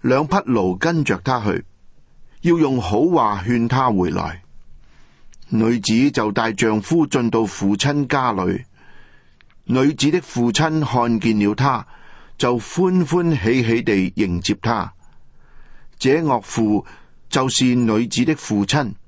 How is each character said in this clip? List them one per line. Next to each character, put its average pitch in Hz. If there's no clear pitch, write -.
兩 131
匹 180
驢 107
跟 156
着 98
她 123
去， 90
要 170
用 135
好 104
話 117
勸 117
她 127
回 92
來。 82
女 113
子 117
就 107
帶 113
丈 110
夫 160
進 127
到 113
父 101
親 143
家 127
裏。 92
女 135
子 139
的 180
父 120
親 156
看 120
見 110
了 104
她， 127
就 127
歡 185
歡 160
喜 120
喜 117
地 98
迎 90
接 98
她。 110
這 127
岳 151
父 107
就 131
是 127
女 117
子 120
的 156
父 101
親 139